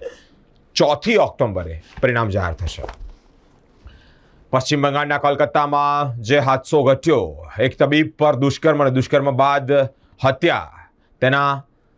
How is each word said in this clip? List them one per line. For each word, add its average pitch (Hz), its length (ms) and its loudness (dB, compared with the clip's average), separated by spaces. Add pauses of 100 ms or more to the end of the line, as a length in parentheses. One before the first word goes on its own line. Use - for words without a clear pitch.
(760)
ચોથી 156 420 0
ઓક્ટોબરે 92 680 -2 (200)
પરિણામ 117 260 2
જાહેર 92 260 -2
થશે. - 280 -10 (1700)
પશ્ચિમ 139 320 -2
બંગાળના 143 360 0
કોલકાતામાં 143 1040 0
જે 123 160 2
હાદસો 135 440 0
ઘટ્યો, 123 640 0 (120)
એક 127 200 -2
તબીબ 151 400 2
પર 151 180 4
દુષ્કર્મ 143 460 0
અને 139 80 2
દુષ્કર્મ 135 400 0
બાદ 135 420 0 (520)
હત્યા, 135 480 0 (480)
તેના 139 440 0 (340)